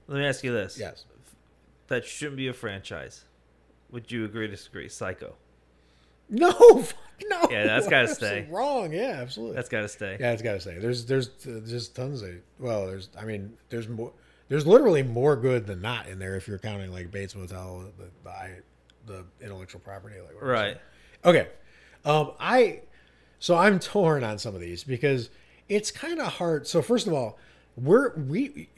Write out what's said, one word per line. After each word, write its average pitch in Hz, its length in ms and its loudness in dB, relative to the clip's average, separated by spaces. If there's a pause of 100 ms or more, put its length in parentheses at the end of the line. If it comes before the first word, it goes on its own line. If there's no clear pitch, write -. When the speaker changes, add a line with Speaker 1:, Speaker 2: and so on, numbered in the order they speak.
Speaker 1:
Let 143 100 -8
me 143 80 -2
ask 135 180 -2
you 127 80 -4
this. 104 280 -4
Speaker 2:
Yes. - 260 -12 (840)
Speaker 1:
That 123 160 -4
shouldn't 147 340 -12
be 131 120 -6
a 123 40 -8
franchise. 95 680 -12 (680)
Would 117 200 -14
you 113 140 -4
agree 110 200 -6
or - 40 -6
disagree? 95 400 -14
Psycho. - 460 -10 (920)
Speaker 2:
No, 311 220 4
<laughs> 381 300 12
fuck - 160 -6 (300)
no. 349 240 0
Speaker 1:
Yeah, 107 140 2
that's 107 220 2
gotta 135 200 4
Speaker 2:
That's - 100 -4
Speaker 1:
stay. 101 320 -4
Speaker 2:
wrong. 214 440 -4
Yeah, 208 280 -4
absolutely. 117 340 -10
Speaker 1:
That's 127 140 -8
gotta 107 200 -4
stay. 98 300 -10
Speaker 2:
Yeah, 120 120 0
it's 110 100 -2
gotta 107 200 -4
stay. 87 180 -12
There's, 117 260 -4
there's, 131 220 0
uh, 117 360 -14
there's 117 260 -8
tons 131 320 -8
of, 95 100 -12 (260)
well, 110 300 -4
there's, 95 220 -12 (100)
I 104 60 -12
mean, 104 280 -8 (160)
there's 117 200 -8
more, 117 220 -8 (380)
there's 143 160 0
literally 190 380 8
more 127 320 2
good 120 320 0
than 92 140 -8
not 110 260 -6
in 95 120 -12
there 95 160 -6
if 95 120 -8
you're 101 100 -8
counting, 98 340 -10
like, 90 200 -12
Bates 98 240 -10
Motel, 92 500 -12 (120)
the, 95 80 -18 (180)
the, 95 60 -18
I, 95 220 -16 (540)
the 95 200 -16 (160)
intellectual 92 400 -16
property, 98 400 -16
like, 78 140 -20
whatever. 127 160 -4
Speaker 1:
Right. 107 260 0 (480)
Speaker 2:
Okay. 165 220 6 (580)
Um, 151 340 2
I, 196 420 2 (580)
so 175 180 2
I'm 190 220 6
torn 160 440 2
on 107 160 -4
some 101 160 -8
of 92 60 -10
these 87 240 -10
because 131 440 0 (380)
it's 208 240 -2
kinda 320 340 -6
hard. 165 400 -2
So 165 160 2
first 208 260 2
of 170 60 0
all, 123 240 -4 (380)
we're, 196 400 4
we, 151 640 -6